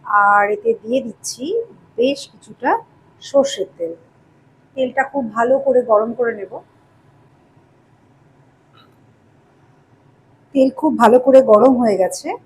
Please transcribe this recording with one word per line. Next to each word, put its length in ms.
আর 480
এতে 220
দিয়ে 280
দিচ্ছি 640
বেশ 360
কিছুটা 460
সর্ষের 440
তেল। 160
তেলটা 280
খুব 280
ভালো 280
করে 220
গরম 320
করে 220
নেব। 240
তেল 160
খুব 280
ভালো 220
করে 220
গরম 360
হয়ে 200
গেছে। 480